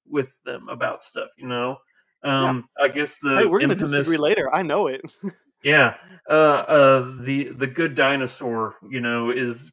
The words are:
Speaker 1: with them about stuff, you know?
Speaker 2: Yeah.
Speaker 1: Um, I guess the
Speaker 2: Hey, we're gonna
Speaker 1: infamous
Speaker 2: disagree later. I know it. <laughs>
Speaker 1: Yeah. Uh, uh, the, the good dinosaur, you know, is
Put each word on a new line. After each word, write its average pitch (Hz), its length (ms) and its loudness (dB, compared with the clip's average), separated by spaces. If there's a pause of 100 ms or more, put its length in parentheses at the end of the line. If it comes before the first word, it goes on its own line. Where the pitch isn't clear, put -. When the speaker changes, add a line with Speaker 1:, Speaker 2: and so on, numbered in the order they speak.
Speaker 1:
with 139 380 -6
them 127 240 -12
about - 340 -8
stuff, - 360 -12
you 131 100 -14
know? 123 300 -6 (460)
Speaker 2:
Yeah. 143 60 -2 (200)
Speaker 1:
Um, 123 180 -6 (120)
I 139 80 4
guess 143 320 -6
the 139 200 0
Speaker 2:
Hey, 226 60 4
we're 185 140 2
gonna 143 120 2
Speaker 1:
infamous 151 240 -4
Speaker 2:
disagree 151 220 0
later. 151 360 0
I 180 80 2
know 165 260 0
it. 131 140 -8 (200)
<laughs> 190 100 -8 (320)
Speaker 1:
Yeah. 139 300 4 (340)
Uh, - 40 -4
uh, 139 880 4
the, 135 300 -4
the 127 180 -4
good 147 260 -4
dinosaur, 127 800 -2 (140)
you 131 120 -8
know, 117 300 -2
is 123 420 -6